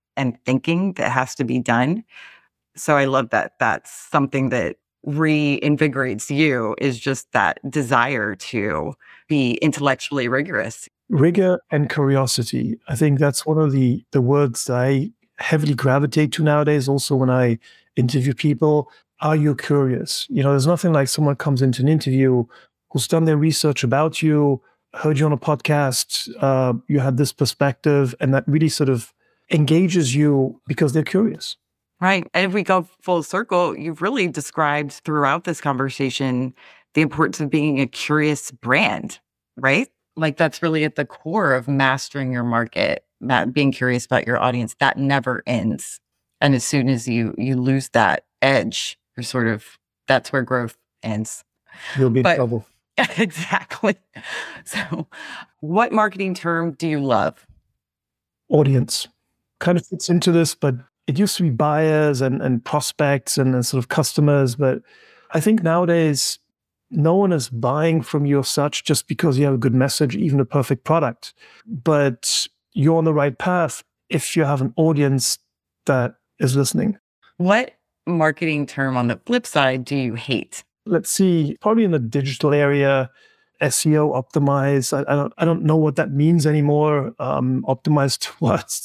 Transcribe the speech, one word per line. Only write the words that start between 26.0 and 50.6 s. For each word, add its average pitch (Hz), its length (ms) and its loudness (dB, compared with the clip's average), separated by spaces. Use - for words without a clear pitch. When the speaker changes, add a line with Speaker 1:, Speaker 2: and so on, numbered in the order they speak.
Speaker 2:
uh, 131 340 2
you 147 140 0
had 131 160 0
this 135 160 0
perspective, 139 880 0
and 135 140 0
that 135 120 0
really 156 220 2
sort 143 200 0
of 123 240 -2
engages 160 640 2
you 143 540 2
because 147 240 0
they're 151 100 2
curious. - 540 -2
Speaker 1:
Right. 185 340 0
And 185 120 2
if 185 60 -4
we 196 120 -2
go 185 240 0
full 175 220 0
circle, 180 560 -2
you've 156 240 -8
really 208 240 0
described 147 640 -2
throughout 151 400 0
this 165 160 -6
conversation 131 920 -2
the 151 60 2
importance 156 400 0
of 151 80 -4
being 147 300 0
a 135 80 0
curious 151 640 -2
brand, 123 680 -4
right? 139 320 0
Like, 156 200 -2
that's - 260 -2
really 160 200 0
at 151 140 -2
the 147 80 -2
core 160 500 -2
of 127 140 -4
mastering 135 640 -2
your 120 100 -4
market, 117 640 -2
that 123 320 0
being 139 180 2
curious 123 340 -2
about - 220 0
your 120 100 -2
audience, 120 440 -2
that 139 180 0
never 135 480 -2
ends. 113 540 -4
And 139 160 4
as 120 80 -2
soon 135 240 0
as 120 180 -2
you, 117 320 -2
you 127 160 -2
lose 131 360 -2
that 101 340 2
edge, 127 560 0
you're 123 60 -10
sort 120 240 -2
of, 110 320 -6
that's 131 240 2
where 135 100 0
growth 120 340 -4